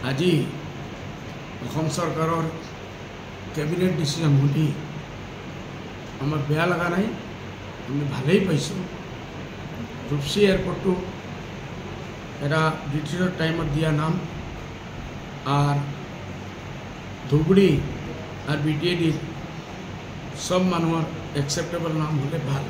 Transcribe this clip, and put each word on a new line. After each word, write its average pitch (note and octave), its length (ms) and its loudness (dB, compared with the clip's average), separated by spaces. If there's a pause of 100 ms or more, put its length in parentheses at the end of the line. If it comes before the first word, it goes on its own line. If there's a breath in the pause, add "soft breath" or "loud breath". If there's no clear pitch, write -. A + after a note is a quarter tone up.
আজি C#3 300 4 (1300)
অসম D#3+ 220 0 (120)
চৰকাৰৰ D#3+ 480 2 (1080)
কেবিনেট F3 440 2
decision D#3 400 4
শুনি C#3+ 280 6 (1600)
আমাৰ D3+ 160 2 (100)
বেয়া D#3 220 4
লগা F3 180 2
নাই, F#3+ 160 2 (800)
আমি C#3+ 160 0 (100)
ভালেই C#3 340 4
পাইছোঁ। - 320 0 (1300)
ৰূপসী D3 380 0
এয়াৰপৰ্টটো F#3 440 2 (1500)
এটা D#3 160 4 (300)
ব্ৰিটিছৰ F3 480 0
টাইমত D#3+ 360 2
দিয়া D#3+ 160 4 (100)
নাম, D#3+ 120 2 (1400)
আৰু C#3+ 260 4 (1500)
ধুবুৰী F3 400 8 (800)
আৰু D3 160 2
বি D#3 140 4
টি E3+ 120 2
এ - 80 2
ডিৰ D#3+ 160 4 (1300)
চব F#3 160 4 (120)
মানুহৰ E3 300 4 (380)
acceptable D#3+ 500 0 (100)
নাম D#3 200 0
হ'লে C#3 180 0 (100)
ভাল। C#3 200 2